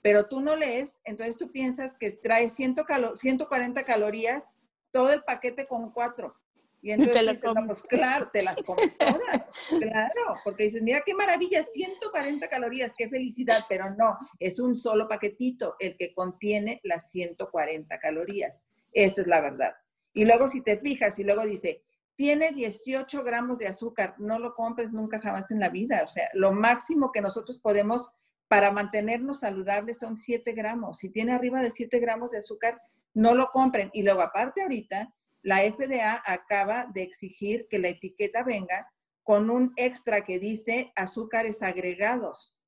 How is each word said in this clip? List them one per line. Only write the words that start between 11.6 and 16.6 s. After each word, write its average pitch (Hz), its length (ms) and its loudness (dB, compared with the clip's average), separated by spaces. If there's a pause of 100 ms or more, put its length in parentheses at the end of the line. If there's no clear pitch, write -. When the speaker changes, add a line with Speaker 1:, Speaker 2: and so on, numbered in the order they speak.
Speaker 1:
ciento 381 480 -6
cuarenta 294 380 -4
calorías, 247 480 -4
qué 226 140 -4
felicidad", 247 580 0
pero 190 220 -2
no, 214 260 2 (220)
es 185 220 -4
un 247 140 2
solo 220 340 2
paquetito 214 680 -4
el 185 200 -6
que 175 160 -6
contiene 208 680 -2